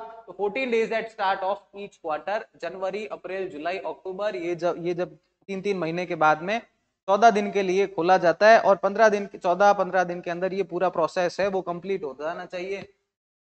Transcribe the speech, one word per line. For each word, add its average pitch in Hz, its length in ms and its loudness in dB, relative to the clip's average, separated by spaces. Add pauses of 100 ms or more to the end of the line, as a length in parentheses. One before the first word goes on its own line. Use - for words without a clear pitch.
(280)
तो 180 140 -16
fourteen 233 320 -2
days 226 200 0
at 226 180 -4
start 190 320 -2
of 190 140 -2 (220)
each 202 260 -16
quarter, 160 360 -4 (200)
जनवरी, 190 460 -6
अप्रैल, 180 420 -8
जुलाई, 156 280 -6
अक्टूबर। 190 580 -6
ये 175 200 -4
जब, 165 240 -2
ये 175 140 -4
जब 175 220 -6 (340)
तीन 190 120 -8
तीन 196 160 -2
महीने 170 280 -4
के 170 100 -6
बाद 156 260 4
में 214 200 -4 (460)
चौदह 208 240 8
दिन 202 200 0
के 202 100 0
लिए 190 260 2
खोला 185 300 2
जाता 170 320 4
है 226 100 10
और 196 160 6
पन्द्रह 202 340 4
दिन, 202 160 0
चौदह, 190 480 2
पन्द्रह 185 300 0
दिन 175 180 -6
के 175 100 -8
अंदर 175 220 -4
ये 196 100 -4
पूरा 180 260 -2
process 175 500 -2
है 196 80 0
वो 190 140 -2
complete 175 420 -6
हो 131 160 -10
जाना 175 260 -8
चाहिए। 185 480 -10 (480)